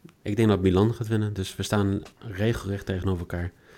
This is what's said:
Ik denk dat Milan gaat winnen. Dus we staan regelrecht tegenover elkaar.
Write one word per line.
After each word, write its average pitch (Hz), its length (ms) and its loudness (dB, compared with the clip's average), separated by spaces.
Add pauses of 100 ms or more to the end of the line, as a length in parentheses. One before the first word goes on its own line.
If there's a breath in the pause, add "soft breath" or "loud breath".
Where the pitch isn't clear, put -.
(220)
Ik 104 140 -4
denk 113 120 6
dat 98 120 4
Milan 95 340 4
gaat 110 140 -6
winnen. 107 240 0
Dus 95 240 -6
we 98 60 -4
staan 98 400 0 (160)
regelrecht 101 680 -4
tegenover 92 340 -2
elkaar. 87 320 -6 (260 soft breath)